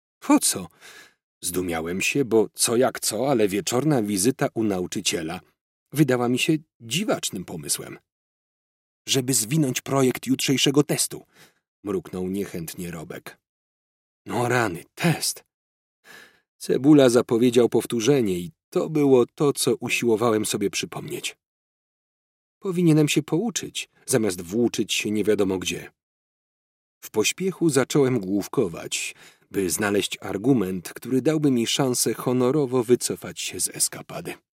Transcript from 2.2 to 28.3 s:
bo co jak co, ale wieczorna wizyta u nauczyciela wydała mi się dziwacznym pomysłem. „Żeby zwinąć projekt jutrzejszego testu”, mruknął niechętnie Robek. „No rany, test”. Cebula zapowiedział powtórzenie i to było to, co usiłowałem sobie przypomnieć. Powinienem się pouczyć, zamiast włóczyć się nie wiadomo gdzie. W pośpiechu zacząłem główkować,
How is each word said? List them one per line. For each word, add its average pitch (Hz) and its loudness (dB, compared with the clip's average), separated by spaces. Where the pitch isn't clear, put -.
bo 110 4
co 120 0
jak 123 2
co, 120 -2
ale 107 4
wieczorna 120 0
wizyta 104 0
u 113 -2
nauczyciela 90 -4
wydała 127 2
mi 123 0
się 160 2
dziwacznym 120 -4
pomysłem. - -8
„Żeby 131 0
zwinąć 151 0
projekt 127 0
jutrzejszego 135 2
testu”, - -4
mruknął 92 -6
niechętnie 92 -8
Robek. - -14
„No 117 -2
rany, 113 -2
test”. - -2
Cebula 139 6
zapowiedział 120 4
powtórzenie 113 0
i 87 -8
to 175 -2
było 139 6
to, 143 0
co - 0
usiłowałem 110 0
sobie 101 -2
przypomnieć. - -8
Powinienem 165 4
się 151 2
pouczyć, - -4
zamiast 104 0
włóczyć 107 -2
się - -2
nie 104 -2
wiadomo 98 0
gdzie. 87 -8
W - -18
pośpiechu 170 0
zacząłem 127 2
główkować, 95 -4